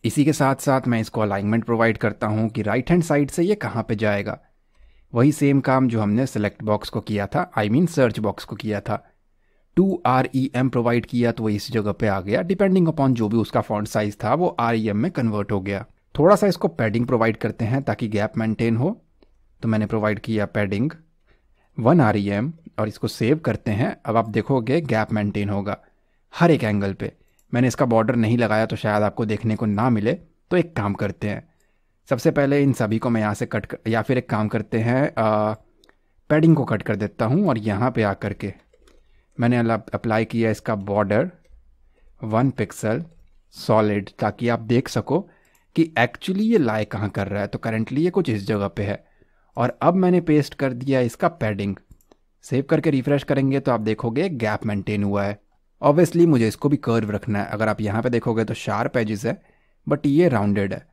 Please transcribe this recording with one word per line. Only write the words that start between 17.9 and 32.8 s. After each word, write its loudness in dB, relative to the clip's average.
गैप -2
मेंटेन 0
हो। -2
तो -4
मैंने 0
प्रोवाइड -2
किया -2
पैडिंग -2
वन 6
आर 4
ई 0
एम -2
और 0
इसको -6
सेव 0
करते -4
हैं। -2
अब 0
आप 0
देखोगे 0
गैप -2
मेंटेन -2
होगा -4
हर 4
एक 2
एंगल 0
पे। -8
मैंने 2
इसका 0
बॉर्डर 2
नहीं 2
लगाया 2
तो -4
शायद 0
आपको -2
देखने -2
को -4
ना 0
मिले, 2
तो -4
एक 0
काम -2
करते -4
हैं, -8
सबसे 2
पहले 2
इन 4
सभी 0